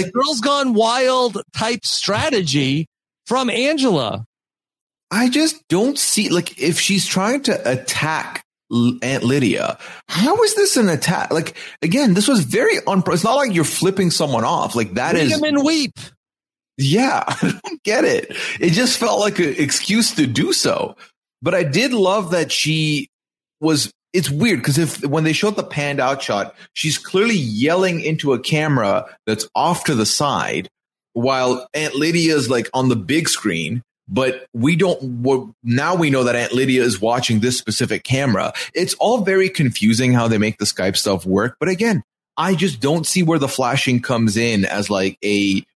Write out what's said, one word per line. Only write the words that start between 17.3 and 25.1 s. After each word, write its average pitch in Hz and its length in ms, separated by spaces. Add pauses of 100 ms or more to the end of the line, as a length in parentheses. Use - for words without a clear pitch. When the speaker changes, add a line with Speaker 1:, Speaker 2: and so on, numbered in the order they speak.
Speaker 1:
don't - 200
get 214 200
it. - 320 (220)
It 175 120
just 240 280
felt 214 220
like 208 180
an 151 200
excuse 190 580
to 147 100
do 160 260
so. - 440 (460)
But 170 120
I 180 80
did 196 300
love 190 400
that 170 180
she 156 580 (520)
was, 151 320 (200)
it's 175 180
weird 151 340
'cause 139 140
if, - 280
when 156 160